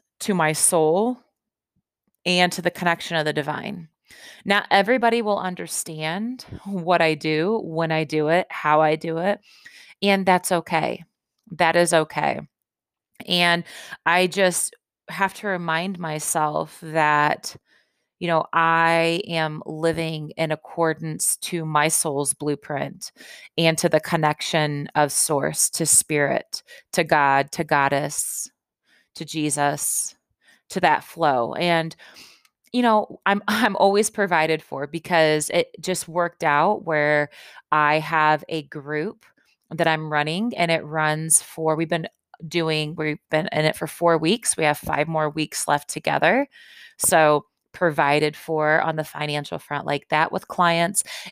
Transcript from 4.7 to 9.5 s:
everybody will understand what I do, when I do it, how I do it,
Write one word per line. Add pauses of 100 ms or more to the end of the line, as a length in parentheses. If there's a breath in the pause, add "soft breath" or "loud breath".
everybody
will
understand (180)
what
I
do,
when
I
do
it,
how
I
do
it, (640 loud breath)